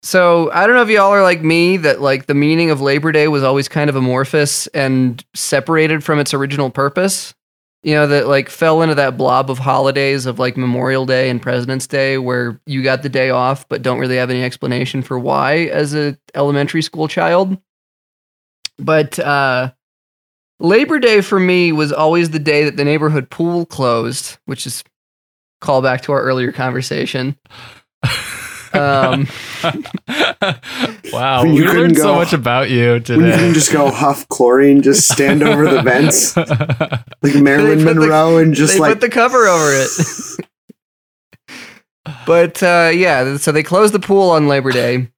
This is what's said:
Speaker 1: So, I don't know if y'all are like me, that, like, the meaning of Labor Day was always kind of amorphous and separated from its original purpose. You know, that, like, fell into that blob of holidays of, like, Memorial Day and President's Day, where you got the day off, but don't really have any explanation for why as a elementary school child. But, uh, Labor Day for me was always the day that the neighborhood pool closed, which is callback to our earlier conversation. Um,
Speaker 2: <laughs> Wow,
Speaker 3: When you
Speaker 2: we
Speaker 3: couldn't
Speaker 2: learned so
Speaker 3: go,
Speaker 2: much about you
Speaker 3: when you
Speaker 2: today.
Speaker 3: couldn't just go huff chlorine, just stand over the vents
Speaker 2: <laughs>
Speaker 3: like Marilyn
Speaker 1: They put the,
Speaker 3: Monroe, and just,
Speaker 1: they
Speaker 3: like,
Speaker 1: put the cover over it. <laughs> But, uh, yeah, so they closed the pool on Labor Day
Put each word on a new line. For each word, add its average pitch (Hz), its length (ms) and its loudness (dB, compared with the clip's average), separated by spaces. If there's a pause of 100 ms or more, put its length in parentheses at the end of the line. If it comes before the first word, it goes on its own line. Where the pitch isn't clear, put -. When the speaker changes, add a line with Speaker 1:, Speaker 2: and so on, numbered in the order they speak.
Speaker 1:
So, 175 480 0
I 180 160 0
don't 240 80 2
know 247 60 2
if 214 60 -2
y'all 202 220 2
are 202 140 2
like 180 180 0
me, 170 360 2
that, 151 220 0
like, 139 260 -2
the 147 80 -2
meaning 156 360 0
of 143 100 -2
Labor 143 300 -2
Day 151 160 2
was 147 160 0
always 135 260 0
kind 147 220 -2
of 135 60 -2
amorphous 135 720 -2
and 131 560 -2 (100)
separated 156 720 -2
from 151 160 0
its 139 120 -4
original 139 380 -2
purpose. 180 640 -4 (480)
You 151 120 0
know, 147 120 2
that, 143 220 2
like, 139 200 0
fell 160 340 2
into 160 120 2
that 135 220 0
blob 131 340 0
of 131 80 -4
holidays 135 680 0
of, 120 120 -8
like, 127 180 -4
Memorial 127 500 -2
Day 131 220 0
and 123 140 -4
President's 127 460 -4
Day, 135 300 -2
where 123 480 -4
you 131 180 -6
got 131 180 0
the 139 60 -6
day 131 220 0
off, 127 380 -2
but - 140 -6
don't 123 160 -2
really 127 180 -2
have 127 140 -2
any 127 140 -2
explanation 127 580 -4
for 127 160 -8
why 139 460 0
as 147 280 -4
a 147 240 -4 (200)
elementary 143 460 -2
school 156 260 -6
child. 180 500 0 (1200)
But, 151 400 -2
uh, 135 540 -2 (880)
Labor 277 400 2
Day 220 200 4
for 190 200 0
me 180 320 2
was 151 200 -2
always 160 380 0
the 156 80 -4
day 147 260 0
that 147 120 -4
the 143 80 -2
neighborhood 151 440 0
pool 170 380 -4
closed, 120 800 -4
which - 240 -10
is - 160 -12 (760)
callback 131 420 0
to - 100 -4
our 139 100 0
earlier 127 300 -2
conversation. 127 840 -6 (1400)
Um, 139 540 0 (360)
Speaker 2:
<laughs> - 440 -8 (1040)
Wow, 127 300 0
Speaker 3:
When 160 120 4
you 147 80 4
Speaker 2:
we 165 40 4
Speaker 3:
couldn't 175 160 2
Speaker 2:
learned 170 140 4
so 151 80 2
Speaker 3:
go, 147 120 4
Speaker 2:
much 170 180 0
about 123 360 0
you 120 180 2
Speaker 3:
when 120 60 4
you 117 60 0
Speaker 2:
today. 147 360 2
Speaker 3:
couldn't 170 180 2
just 156 180 2
go 143 180 2
huff 139 380 -2
chlorine, 135 540 4
just 139 280 4
stand 143 320 2
over 147 280 4
the 135 120 2
vents 131 540 2
Speaker 2:
<laughs> 147 840 -4
Speaker 3:
like 139 200 0
Marilyn 147 360 4
Speaker 1:
They 156 60 4
put 160 100 4
the, 160 60 2
Speaker 3:
Monroe, 156 380 4
and 160 160 4
just, 156 200 2
Speaker 1:
they 190 60 4
Speaker 3:
like, 156 140 2
Speaker 1:
put 214 60 -6
the 247 80 0
cover 240 380 2
over 165 260 2
it. - 760 -4
<laughs> - 1000 -20 (760)
But, 170 380 2
uh, 175 320 4
yeah, 143 420 0
so 151 160 -4
they 151 100 2
closed 208 300 2
the 208 60 0
pool 196 320 2
on 156 180 4
Labor 135 220 0
Day 123 480 -2